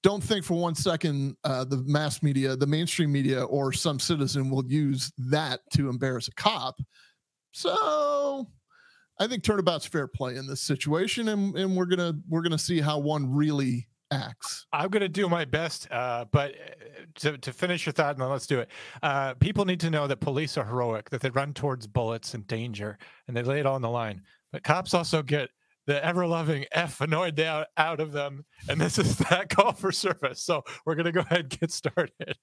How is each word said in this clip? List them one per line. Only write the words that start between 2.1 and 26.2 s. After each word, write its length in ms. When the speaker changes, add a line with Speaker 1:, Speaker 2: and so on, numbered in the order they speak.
Speaker 1:
media, 320
the 120
mainstream 440
media, 340
or 280
some 260
citizen 520
will 160
use 500
that 440
to 160
embarrass 400
a 60
cop. 440
So 920
I 80
think 160
turnabout's 440
fair 200
play 300
in 100
this 140
situation, 680
and, 280
and 180
we're 120
gonna, 260
we're 140
gonna 160
see 240
how 160
one 340
really 560
acts. 640
Speaker 2:
I'm 180
gonna 180
do 200
my 180
best, 440
uh, 400
but, 220
uh, 480
to, 180
to 160
finish 320
your 80
thought, 200
and 60
then 80
let's 180
do 140
it. 80
Uh, 320
people 300
need 160
to 100
know 160
that 140
police 380
are 80
heroic, 440
that 120
they 80
run 240
towards 320
bullets 480
and 120
danger, 520
and 100
they 60
lay 160
it 80
all 100
on 60
the 80
line. 300
But 100
cops 300
also 300
get 260
the 180
ever-loving 680